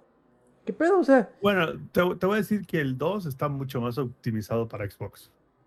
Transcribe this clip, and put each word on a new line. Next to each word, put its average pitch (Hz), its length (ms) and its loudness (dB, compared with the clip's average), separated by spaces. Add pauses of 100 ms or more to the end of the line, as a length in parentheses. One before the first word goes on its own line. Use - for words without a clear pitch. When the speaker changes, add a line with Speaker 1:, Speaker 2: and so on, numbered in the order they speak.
(640)
Speaker 1:
¿Qué 208 80 -6
pedo? 349 260 4
O 330 40 2
sea 247 260 6 (100)
Speaker 2:
Bueno, 196 280 2 (240)
te, - 100 2 (140)
te 180 100 -2
voy 202 100 2
a - 20 2
decir 202 280 -2
que 165 160 -2
el 131 160 -2
dos 175 300 -4
está 143 200 -4
mucho 135 320 -4
más 120 200 -4
optimizado 113 680 -4
para 104 220 -8
Xbox. - 420 -16 (360)